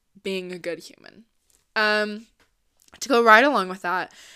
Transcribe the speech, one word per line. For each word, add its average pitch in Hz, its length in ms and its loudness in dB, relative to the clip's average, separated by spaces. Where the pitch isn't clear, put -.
being 185 280 -8
a 180 80 -14
good 165 200 -10
human." - 460 -20
Um, 214 520 -2
to - 80 -12
go 240 120 4
right 226 220 6
along 240 240 0
with 185 140 -10
that, 180 320 -6